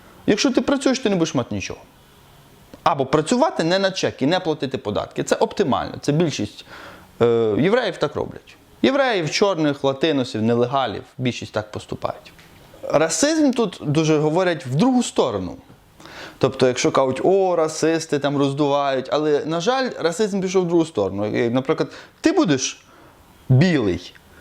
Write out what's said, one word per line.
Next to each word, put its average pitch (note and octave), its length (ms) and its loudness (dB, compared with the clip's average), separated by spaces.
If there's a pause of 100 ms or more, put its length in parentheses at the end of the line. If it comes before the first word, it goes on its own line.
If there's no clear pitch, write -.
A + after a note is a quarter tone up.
(260)
Якщо G#3+ 240 2
ти C4 100 2
працюєш, C4 380 0
ти G#3+ 120 -4
не G3 60 0
будеш D#3+ 180 -2
мати A#2 200 -4
нічого. - 260 -8 (1000)
Або D#3+ 240 2
працювати F#3+ 580 2
не F3+ 140 2
на G3 120 2
чек C3+ 320 -4
і C3 40 2
не F3 140 2
платити D3+ 380 -4
податки. - 440 -6
Це - 140 0
оптимально. C#3+ 640 -2
Це - 120 -2
більшість, D3 520 -2 (580)
е, A#2 360 2
євреїв G3+ 380 0
так D3+ 200 -4
роблять. - 400 -10 (260)
Євреїв, A#3+ 480 2
чорних, D#3+ 540 0
латиносів, C3+ 580 0
нелегалів, A#2+ 600 0 (160)
більшість B2 340 -6
так G#2 180 -6
поступають. - 640 -8 (500)
Расизм C#4 680 2
тут A3+ 300 -2
дуже D3+ 380 2
говорять D#3+ 480 0
в B2+ 80 -4
другу B3 280 2
сторону. G#2 540 -2 (800)
Тобто, - 280 2
якщо C3 260 0
кажуть: C3+ 320 0
"О, F#3 320 4
расисти D#3 600 0
там C#3 200 -2
роздувають", C#3 760 0
але, D3 320 2
на D#3+ 160 -4
жаль, A#3+ 380 0
расизм F#3 420 -2
пішов F#3 240 0
в E3+ 40 -4
другу E3 160 2
сторону. G2+ 420 -2
І, A#2 240 0
наприклад, C3 420 -2 (280)
ти D#4+ 120 2
будеш G#3+ 520 0 (640)
білий C3 640 2 (260)